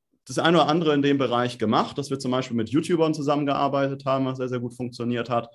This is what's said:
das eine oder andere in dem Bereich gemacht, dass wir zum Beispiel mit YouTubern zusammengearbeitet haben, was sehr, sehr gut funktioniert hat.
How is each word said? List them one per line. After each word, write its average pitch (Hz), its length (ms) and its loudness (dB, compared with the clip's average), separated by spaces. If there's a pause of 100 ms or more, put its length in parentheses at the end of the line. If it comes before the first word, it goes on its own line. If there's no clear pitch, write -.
(260)
das 123 120 -8
eine 160 200 4
oder 139 100 4
andere 156 240 2
in 143 80 4
dem 139 160 4
Bereich 123 420 0
gemacht, 120 380 0
dass 143 140 -6
wir 143 80 -4
zum 131 140 -4
Beispiel 127 240 -2
mit 107 120 -2
YouTubern 156 460 2
zusammengearbeitet 139 920 0
haben, 135 220 0
was 131 100 -4
sehr, 127 120 -4
sehr 123 120 -4
gut 120 140 -8
funktioniert 120 560 -6
hat. 120 240 -2